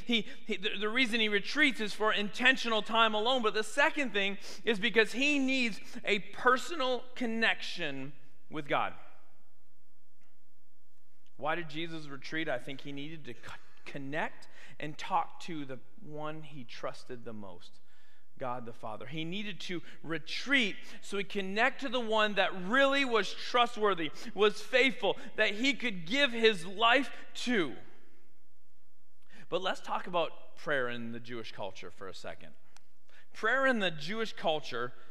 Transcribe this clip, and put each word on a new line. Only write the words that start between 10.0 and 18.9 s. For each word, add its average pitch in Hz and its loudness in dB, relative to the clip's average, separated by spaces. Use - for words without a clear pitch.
Why 147 0
did 170 -2
Jesus 160 -4
retreat? 156 -2
I 131 0
think 135 -4
he 147 -4
needed 147 -4
to 117 -4
co-, - -4
connect 143 -2
and 151 -4
talk - 0
to 156 -2
the 131 -4
one 151 -4
he 147 -4
trusted 127 -4
the 117 -4
most, 95 -6
God 123 -2
the 117 -4
Father. 107 -4